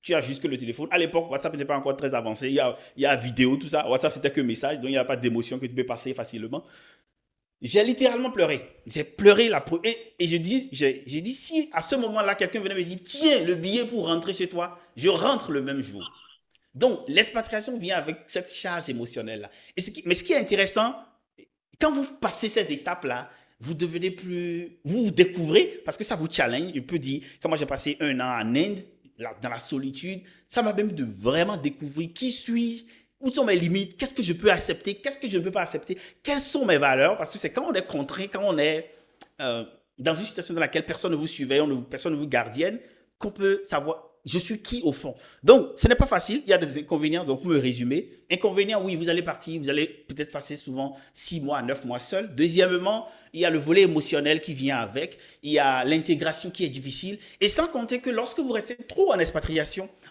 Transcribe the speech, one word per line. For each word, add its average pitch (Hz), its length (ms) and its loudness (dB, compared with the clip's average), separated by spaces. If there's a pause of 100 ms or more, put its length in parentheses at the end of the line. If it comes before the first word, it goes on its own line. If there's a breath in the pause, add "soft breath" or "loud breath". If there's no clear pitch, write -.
Tu 175 120 -2
as 151 80 2
juste 135 200 -6
que 170 60 -2
le 135 80 -2
téléphone. 123 340 -8
À 175 60 0
l'époque, 165 340 0
WhatsApp 165 220 -4
n'était 143 140 -6
pas 143 100 0
encore 135 180 -2
très 139 200 -2
avancé. 113 340 -4
Il 139 60 0
y 143 60 4
a, 127 140 0 (220 loud breath)
il 131 60 0
y 139 40 4
a 143 100 6
vidéo, 127 420 2
tout 151 100 -10
ça. 151 180 0
WhatsApp, 127 280 2
c'était 139 160 0
que 147 100 0
message, 127 360 -2
donc 123 100 -8
il 135 60 -4
n'y 135 40 0
a 127 80 2
pas 131 120 -2
d'émotion 120 420 -2
que 131 80 -6
tu 120 80 -10
peux 123 100 0
passer 127 300 -6
facilement. 117 500 -8 (1000 soft breath)
J'ai 202 220 4
littéralement 247 460 2
pleuré. 160 320 2 (240)
J'ai 151 180 -6
pleuré 208 440 8
la 175 120 2
pre-, 165 240 -2
et, 226 120 2 (220)
et 175 80 2
je 165 100 2
dis, 233 360 0
j'ai, 135 340 2
j'ai 143 140 -6
dit, 208 120 -6
si 311 400 -2
à - 100 -2
ce - 120 -2
moment-là, 214 400 0
quelqu'un 202 260 -2
venait 190 140 -4
me 185 100 -2
dire, « 180 200 -8
Tiens, 277 400 4
le 175 100 2
billet 190 300 0
pour 226 220 -2
rentrer 170 260 0
chez 185 160 -2
toi », 170 300 -6 (180 loud breath)
je 135 120 2
rentre 196 440 2
le 139 100 0
même 135 200 -4
jour. 98 280 -12 (640)
Donc, 202 340 2
l'expatriation 220 680 -2
vient 185 200 -4
avec 160 200 -4 (120)
cette 180 220 -8
charge 175 380 -8
émotionnelle-là. 113 640 -8 (260 loud breath)
Et 185 40 -6
ce 202 100 -4
qui, 311 160 -14
mais 175 80 2
ce - 100 -2
qui - 80 0
est 294 60 4
intéressant, 214 560 2 (840)
quand 311 120 4
vous 269 140 -2 (140)
passez - 280 -2
ces 202 240 0
étapes-là, 131 580 -6 (300 soft breath)
vous 135 140 -8
devenez 170 360 -2
plus, 175 720 -8
vous 208 200 0
vous 208 60 2
découvrez, 175 720 4
parce - 140 -6
que 214 60 -8
ça 220 120 -4
vous 160 140 -4
challenge, 143 440 0
il 131 120 -6
peut 175 120 -4
dire, 139 240 -4 (200 loud breath)
quand - 80 -2
moi 156 80 2
j'ai 147 80 -2
passé 143 340 -4
un 143 200 0
an 127 200 -2
en 113 140 0
Inde, 185 240 0 (400)
là, 110 240 -10
dans 120 80 -6
la 117 80 -8
solitude, 139 640 -8 (260 loud breath)
ça 240 140 0
m'a 214 100 0
permis 208 220 0
de 147 100 -4
vraiment 135 540 0
découvrir 147 560 -6
qui 254 160 -4
suis-je, 233 540 -2 (360 soft breath)
où 269 100 0
sont 269 140 2
mes 202 120 4
limites, 180 420 0
qu'est-ce - 160 -4
que 262 80 -2
je 170 100 0
peux 175 180 4
accepter, 190 440 0
qu'est-ce 277 240 -8
que 262 100 -6
je 196 80 -2
ne 170 80 0
peux 190 60 -2
pas 190 100 0
accepter, - 380 -6 (240 loud breath)
quelles 285 180 -2
sont 269 240 -2
mes 180 140 6
valeurs, 139 400 4
parce 156 120 -6
que - 80 -12
c'est - 120 -4
quand 285 180 -2
on 330 60 -2
est 190 120 -2
contraint, 160 420 -6
quand 196 140 -4
on 196 140 2
est, 156 340 2 (520 soft breath)
euh, 117 220 -2 (340)
dans 156 160 0
une 170 100 -6
situation 185 300 -8
dans 165 60 -2
laquelle 156 260 0
personne 175 260 -2
ne 160 40 0
vous 151 100 -4
surveille, 139 340 2
on 151 60 4
ne, 131 160 -2
personne 151 320 -4
ne 143 40 -4
vous 147 100 -4
gardienne, 131 520 0 (380 soft breath)
qu'on 208 120 -6
peut 196 340 0
savoir, 156 420 -4 (200)
je 135 120 -2
suis 208 220 -4
qui 240 220 -6
au 160 100 2
fond. 135 220 -10 (280 loud breath)
Donc, 233 340 10
ce - 120 4
n'est 240 60 8
pas - 100 4
facile, 214 400 0
il 196 60 -6
y - 20 10
a 180 60 8
des 147 200 -2
inconvénients, 156 460 0
donc 135 160 0
pour 180 100 -4
me 156 80 6
résumer, 123 520 0 (200)
inconvénients, 202 540 2
oui, 190 100 -2
vous 165 140 -2
allez 170 140 2
partir, 165 360 -6
vous 139 120 -4
allez 147 160 2
peut-être 147 440 -12
passer 147 260 -10
souvent 135 380 -8 (200 loud breath)
six - 260 -8
mois, 139 220 -2
neuf 127 240 -4
mois 120 120 -6
seul. 196 360 -6
Deuxièmement, 180 720 2 (240 loud breath)
il 156 80 -8
y 175 60 4
a 175 40 4
le 160 80 2
volet 160 240 8
émotionnel 156 600 4
qui 170 100 -8
vient 135 240 -2
avec, 120 420 -6 (240 loud breath)
il 147 100 -2
y 151 60 6
a 131 260 4
l'intégration 156 640 0
qui 185 160 -4
est - 20 -4
difficile, 135 500 -8 (220 loud breath)
et 202 80 0
sans 311 180 2
compter 247 340 -4
que 262 100 -4
lorsque 240 300 -4
vous 262 120 -2
restez 220 240 -6
trop 359 340 0
en 214 80 4
expatriation, 160 720 -2 (220 loud breath)